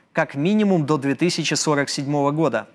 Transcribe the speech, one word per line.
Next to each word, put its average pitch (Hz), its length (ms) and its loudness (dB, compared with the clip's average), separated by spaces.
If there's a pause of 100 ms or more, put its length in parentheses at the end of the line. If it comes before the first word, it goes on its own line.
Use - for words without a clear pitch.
(120)
как 165 220 -2
минимум 185 500 2
до 151 140 0
две 135 160 0
тысячи 156 400 -2
сорок 143 340 0
седьмого 143 440 -2
года. 131 420 0